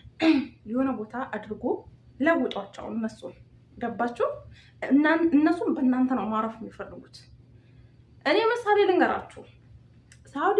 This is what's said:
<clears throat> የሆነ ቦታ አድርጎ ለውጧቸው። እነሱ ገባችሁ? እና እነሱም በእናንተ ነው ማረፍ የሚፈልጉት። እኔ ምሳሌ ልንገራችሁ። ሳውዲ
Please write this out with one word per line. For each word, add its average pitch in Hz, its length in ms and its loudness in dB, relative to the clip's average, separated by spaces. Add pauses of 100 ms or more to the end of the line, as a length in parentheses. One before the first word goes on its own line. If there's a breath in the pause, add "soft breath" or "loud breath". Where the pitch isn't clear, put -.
(200 soft breath)
<clears throat> 311 480 0
የሆነ 262 260 -2
ቦታ 214 220 -10 (140)
አድርጎ 214 340 -10 (560)
ለውጧቸው። 254 680 -2
እነሱ 220 320 -8 (580)
ገባችሁ? 240 500 -4 (540 soft breath)
እና 285 240 4 (220)
እነሱም 330 440 4
በእናንተ 254 400 2
ነው 220 160 -2
ማረፍ 220 280 -2
የሚፈልጉት። - 600 -16 (1080 soft breath)
እኔ 294 120 2 (100)
ምሳሌ 466 340 2
ልንገራችሁ። 311 600 0 (880)
ሳውዲ 381 300 0